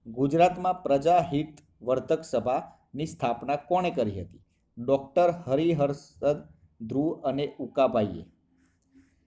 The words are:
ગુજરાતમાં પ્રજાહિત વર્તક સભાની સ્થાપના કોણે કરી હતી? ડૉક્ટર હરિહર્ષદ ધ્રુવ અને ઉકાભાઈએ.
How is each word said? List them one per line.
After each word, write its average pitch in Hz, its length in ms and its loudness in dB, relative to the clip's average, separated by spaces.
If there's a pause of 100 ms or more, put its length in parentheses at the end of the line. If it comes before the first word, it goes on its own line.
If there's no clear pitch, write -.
ગુજરાતમાં 170 760 2
પ્રજાહિત 151 800 2 (200)
વર્તક 131 400 0
સભાની 127 840 -4
સ્થાપના 131 500 -4
કોણે 180 360 0
કરી 101 300 -2
હતી? - 220 -16 (340)
ડૉક્ટર 135 540 2
હરિહર્ષદ 147 1160 -2 (340)
ધ્રુવ 131 400 -2
અને 139 380 -2
ઉકાભાઈએ. 113 680 0 (1000)